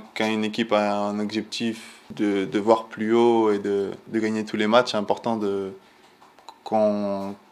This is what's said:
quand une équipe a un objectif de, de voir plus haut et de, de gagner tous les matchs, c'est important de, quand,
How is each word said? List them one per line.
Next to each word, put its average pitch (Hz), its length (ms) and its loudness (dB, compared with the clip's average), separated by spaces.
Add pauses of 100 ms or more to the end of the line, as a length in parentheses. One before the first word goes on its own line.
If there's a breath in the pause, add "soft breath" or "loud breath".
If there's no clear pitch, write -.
(160)
quand 110 120 0
une 107 180 0
équipe 110 260 -2
a 104 220 2
un 104 260 -2
objectif 107 760 -6 (200)
de, 101 300 0
de 87 140 -2
voir 110 260 4
plus 110 300 -2
haut 117 360 6
et 101 60 2
de, 101 320 -2 (200)
de 110 100 -2
gagner 110 260 -2
tous 107 120 -6
les 107 100 0
matchs, 123 240 4
c'est 107 60 -2
important 104 400 -2
de, 98 340 -4 (920 soft breath)
quand, 104 680 0 (180)